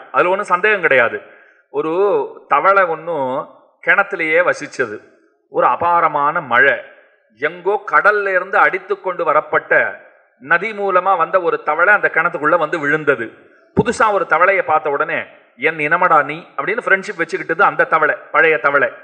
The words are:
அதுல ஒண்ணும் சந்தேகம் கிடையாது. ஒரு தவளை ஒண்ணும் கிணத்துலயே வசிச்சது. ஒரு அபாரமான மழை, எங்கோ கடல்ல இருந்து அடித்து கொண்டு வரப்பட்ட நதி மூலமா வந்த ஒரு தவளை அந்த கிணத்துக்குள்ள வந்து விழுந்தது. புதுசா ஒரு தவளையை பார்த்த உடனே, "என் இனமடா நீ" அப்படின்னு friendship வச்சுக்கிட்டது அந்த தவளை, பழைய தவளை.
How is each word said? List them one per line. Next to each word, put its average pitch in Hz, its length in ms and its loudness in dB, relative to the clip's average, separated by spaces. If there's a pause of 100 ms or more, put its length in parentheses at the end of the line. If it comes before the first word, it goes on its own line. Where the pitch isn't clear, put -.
(140)
அதுல 160 160 2
ஒண்ணும் 196 160 0
சந்தேகம் 196 360 2
கிடையாது. 120 420 2 (480)
ஒரு 160 800 -2
தவளை 185 360 4
ஒண்ணும் 156 640 -4 (380)
கிணத்துலயே 170 640 0
வசிச்சது. 127 480 -6 (500)
ஒரு 160 180 -2
அபாரமான 156 760 0
மழை, 127 340 2 (600)
எங்கோ 175 540 -4
கடல்ல 196 380 2
இருந்து 190 300 -2
அடித்து 190 420 0
கொண்டு 175 240 -6
வரப்பட்ட 147 760 0 (380)
நதி 170 340 -2
மூலமா 190 440 0
வந்த 175 240 0
ஒரு 151 220 -2
தவளை 175 320 2
அந்த 170 200 0
கிணத்துக்குள்ள 160 440 0
வந்து 165 200 -2
விழுந்தது. 143 540 -2 (420)
புதுசா 214 380 2
ஒரு 175 160 0
தவளையை 180 340 2
பார்த்த 156 280 0
உடனே, 143 320 -2 (340)
"என் 156 200 -2
இனமடா 156 480 2
நீ" 156 220 -10 (100)
அப்படின்னு 180 280 -4
friendship 185 420 -2
வச்சுக்கிட்டது 165 360 -4
அந்த 160 220 2
தவளை, 156 300 0 (180)
பழைய 156 260 2
தவளை. 139 340 0 (120)